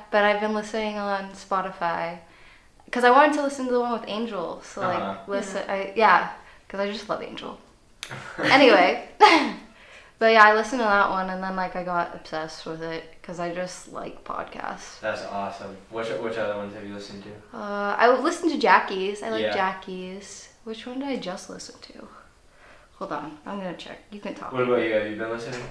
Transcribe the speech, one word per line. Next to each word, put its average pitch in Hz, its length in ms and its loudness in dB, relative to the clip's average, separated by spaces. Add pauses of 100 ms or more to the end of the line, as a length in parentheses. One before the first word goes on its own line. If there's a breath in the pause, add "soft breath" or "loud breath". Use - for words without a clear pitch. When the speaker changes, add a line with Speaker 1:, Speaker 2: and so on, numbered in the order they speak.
(120)
Speaker 1:
but 208 140 4
I've 208 160 2
been 214 120 0
listening 214 440 -6
on 196 340 -4
Spotify 175 840 -4 (760 soft breath)
'cause 247 140 2
I 247 60 10
wanted 294 240 8
to 294 80 0
listen 277 240 -4
to 247 40 -2
the 247 80 2
one 240 140 -2
with 214 140 -4
Angel. 202 580 -6
So, - 160 -12
like, 180 160 0
Speaker 2:
Uh-huh. 139 180 -4 (120)
Speaker 1:
listen, 202 380 -4
Speaker 3:
Yeah. 202 80 -6
Speaker 1:
I, 196 220 -4
yeah, 190 340 6 (380 loud breath)
'cause 196 140 -6
I 202 100 -2
just 214 160 -10
love 165 160 -4
Angel. - 340 -12 (460)
Speaker 2:
<laughs> - 400 -10
Speaker 1:
Anyway. 226 640 8 (120)
<laughs> 262 360 8 (640 loud breath)
But 226 140 6
yeah, 214 100 10
I 214 100 10
listened 226 280 0
to 220 40 0
that 202 240 4
one, 190 200 -2
and 185 120 -6
then, 190 140 -6
like, 185 220 -4
I 180 80 -4
got 175 280 -2
obsessed 160 520 -10
with 165 180 -10
it 165 220 -8 (180)
'cause 175 160 -12
I 170 160 -6
just 180 380 -10
like - 320 -12
podcasts. - 720 -10
Speaker 2:
That's - 240 -4
awesome. 98 540 -8 (140)
Which, 113 180 -6
which 113 280 -4
other 104 200 -4
ones 101 160 -8
have 104 120 -14
you 101 80 -12
listened 101 300 -14
to? 104 340 -18
Speaker 1:
Uh, 202 400 -4
I 233 120 6 (100)
listened 330 320 0
to 262 60 0
Jackie's. 202 680 2
I 226 60 -6
like 220 140 -2
Speaker 2:
Yeah. 214 100 -2
Speaker 1:
Jackie's. 190 960 -6 (160)
Which 220 200 -12
one 247 140 -10
did 277 80 -6
I 269 80 -4
just 180 340 -8
listen - 260 -16 (180)
to? - 120 -18 (920 soft breath)
Hold 190 160 -10
on, 147 320 -10
I'm 202 140 -10
gonna 180 180 -10
check. - 220 -16 (120)
You 208 80 -14
can 202 160 -12
talk. - 160 -14
Speaker 2:
What 127 120 -2
about 123 180 0
you? 113 120 -2
Have 107 160 0
you 107 60 -8
been 113 140 -6
listening? 120 420 -8